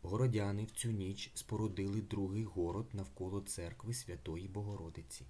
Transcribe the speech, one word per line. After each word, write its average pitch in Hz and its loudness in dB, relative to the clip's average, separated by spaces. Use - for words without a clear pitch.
Городяни 104 4
в 110 -6
цю - 0
ніч 98 0
спорудили 101 2
другий 101 2
город 95 2
навколо 98 -2
церкви 92 -4
Святої 85 -4
Богородиці. 95 -4